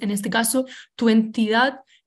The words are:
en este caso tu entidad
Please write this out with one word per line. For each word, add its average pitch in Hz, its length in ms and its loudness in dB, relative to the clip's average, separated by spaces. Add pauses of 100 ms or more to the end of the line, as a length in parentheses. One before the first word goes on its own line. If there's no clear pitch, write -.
en 202 120 -4
este 202 180 -6
caso 226 360 -2 (280)
tu 226 140 0
entidad 220 720 2 (260)